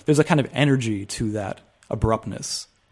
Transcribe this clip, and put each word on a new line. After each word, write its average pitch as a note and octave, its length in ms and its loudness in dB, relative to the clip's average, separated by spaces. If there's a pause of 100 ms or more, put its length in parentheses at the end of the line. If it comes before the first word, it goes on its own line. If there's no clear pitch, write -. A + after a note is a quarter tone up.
there's D3+ 140 4
a D#3 40 8
kind D#3+ 160 2
of B2+ 140 0
energy A#2+ 520 2 (120)
to A2 140 -2
that G#2 300 -6 (280)
abruptness. - 800 -4 (240)